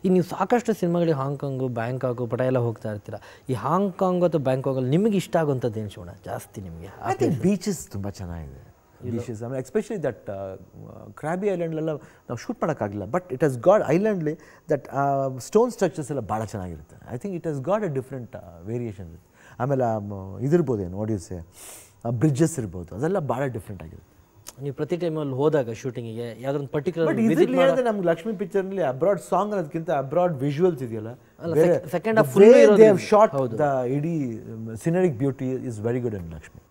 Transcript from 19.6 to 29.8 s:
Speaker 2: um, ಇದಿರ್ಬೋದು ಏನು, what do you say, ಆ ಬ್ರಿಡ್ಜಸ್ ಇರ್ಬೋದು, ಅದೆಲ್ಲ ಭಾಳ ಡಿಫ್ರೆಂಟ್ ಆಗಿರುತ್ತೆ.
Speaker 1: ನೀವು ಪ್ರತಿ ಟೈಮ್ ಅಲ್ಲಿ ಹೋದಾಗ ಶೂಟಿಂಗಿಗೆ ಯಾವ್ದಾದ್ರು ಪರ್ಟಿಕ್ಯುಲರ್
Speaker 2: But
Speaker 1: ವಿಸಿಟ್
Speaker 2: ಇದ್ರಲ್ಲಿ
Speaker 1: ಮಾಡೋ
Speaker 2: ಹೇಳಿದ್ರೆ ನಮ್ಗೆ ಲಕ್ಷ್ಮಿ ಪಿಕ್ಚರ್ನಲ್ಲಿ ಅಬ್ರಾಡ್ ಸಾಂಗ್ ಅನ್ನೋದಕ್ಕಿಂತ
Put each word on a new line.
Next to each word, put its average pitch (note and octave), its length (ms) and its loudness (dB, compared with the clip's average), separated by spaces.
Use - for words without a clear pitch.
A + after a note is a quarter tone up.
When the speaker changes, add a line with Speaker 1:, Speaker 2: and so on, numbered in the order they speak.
Speaker 2:
um, G2+ 160 -6
ಇದಿರ್ಬೋದು C3+ 380 2
ಏನು, F2+ 160 -8
what A2 120 -2
do G#2+ 60 0
you F2 140 -10
say, F2+ 80 -10
ಆ A#2 40 -2
ಬ್ರಿಡ್ಜಸ್ C#3 500 2
ಇರ್ಬೋದು, F2 360 -10
ಅದೆಲ್ಲ E3 240 -2
ಭಾಳ C3+ 260 -2
ಡಿಫ್ರೆಂಟ್ F#2+ 260 -12
ಆಗಿರುತ್ತೆ. - 240 -18
Speaker 1:
ನೀವು C#3 120 -6
ಪ್ರತಿ D3+ 220 -4
ಟೈಮ್ D#3+ 200 -2
ಅಲ್ಲಿ C#3+ 240 -2
ಹೋದಾಗ C#3+ 300 2
ಶೂಟಿಂಗಿಗೆ A#2 720 -8
ಯಾವ್ದಾದ್ರು C#3 240 -4
ಪರ್ಟಿಕ್ಯುಲರ್ E3 440 0
Speaker 2:
But A3 80 0
Speaker 1:
ವಿಸಿಟ್ A3+ 140 4
Speaker 2:
ಇದ್ರಲ್ಲಿ C4 240 4
Speaker 1:
ಮಾಡೋ C4 100 6
Speaker 2:
ಹೇಳಿದ್ರೆ C4 240 2
ನಮ್ಗೆ G3+ 160 0
ಲಕ್ಷ್ಮಿ E3+ 260 0
ಪಿಕ್ಚರ್ನಲ್ಲಿ F#3+ 480 -2
ಅಬ್ರಾಡ್ D#3 480 2
ಸಾಂಗ್ G3+ 240 0
ಅನ್ನೋದಕ್ಕಿಂತ E3 380 -4